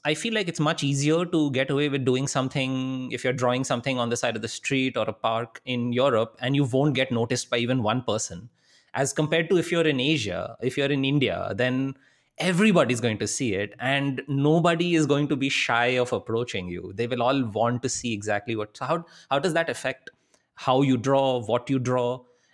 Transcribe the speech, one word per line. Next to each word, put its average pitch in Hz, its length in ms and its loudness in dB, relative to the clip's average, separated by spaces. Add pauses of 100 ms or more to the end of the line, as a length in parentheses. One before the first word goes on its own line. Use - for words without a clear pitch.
I 156 100 0
feel 226 200 -4
like 214 120 -2
it's 165 140 -4
much 156 240 0
easier 143 400 2
to 160 260 2
get 131 200 0
away 143 180 0
with 135 160 -2
doing 131 240 2
something 131 840 -2
if 120 140 -6
you're 127 80 2
drawing 127 320 0
something 127 340 -2
on 117 120 0
the 117 60 0
side 117 200 -2
of 110 60 -8
the 110 60 -4
street 131 480 -2
or 110 120 0
a 110 40 -2
park 113 520 -4
in 123 280 -2
Europe, 120 480 2
and 127 140 0
you 143 80 4
won't 135 320 2
get 127 160 0
noticed 117 400 -2
by 123 60 0
even 120 260 0
one 113 200 0
person, 107 460 -4 (460)
as 131 180 0
compared 156 380 0
to 196 60 6
if 170 160 0
you're 165 160 2
in 139 100 2
Asia, 120 640 -2
if 127 180 -2
you're 139 140 0
in 135 120 0
India, 110 520 0
then 127 380 -2 (440)
everybody's 170 640 4
going 113 180 0
to 107 80 -2
see 113 280 -2
it, 101 260 -4
and 139 480 -2
nobody 165 640 2
is 156 120 4
going 143 200 2
to 143 80 -2
be 135 140 0
shy 123 500 0
of 123 140 0
approaching 110 560 -4
you. 87 260 -8
They 117 140 -4
will 120 140 -2
all 135 240 2
want 113 360 0
to 135 60 -2
see 120 240 -4
exactly 104 420 -2
what, 104 220 -6
so - 80 -10
how, 165 200 -2 (240)
how 139 120 0
does 160 140 0
that 165 140 -2
affect - 420 -6 (560)
how 131 160 4
you 131 140 4
draw, 135 300 2 (240)
what 120 200 0
you 135 80 2
draw, 123 300 0 (460)